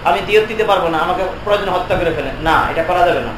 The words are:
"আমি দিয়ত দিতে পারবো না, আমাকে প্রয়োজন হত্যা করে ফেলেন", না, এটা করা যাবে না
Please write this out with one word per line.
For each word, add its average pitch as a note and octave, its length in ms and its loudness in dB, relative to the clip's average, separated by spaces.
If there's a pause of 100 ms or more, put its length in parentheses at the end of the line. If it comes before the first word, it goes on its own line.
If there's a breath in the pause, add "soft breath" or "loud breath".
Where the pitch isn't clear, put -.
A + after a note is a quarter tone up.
"আমি F3 220 2
দিয়ত G#3+ 220 4
দিতে G#3+ 160 -2
পারবো F#3 240 2
না, D#3+ 100 0
আমাকে F3+ 240 0 (220)
প্রয়োজন G3+ 240 0
হত্যা F3+ 280 0
করে E3+ 180 0
ফেলেন", C3+ 280 -4
না, D3+ 280 2
এটা D#3+ 120 -2
করা F3 240 2
যাবে D#3+ 140 2
না A#2 180 -6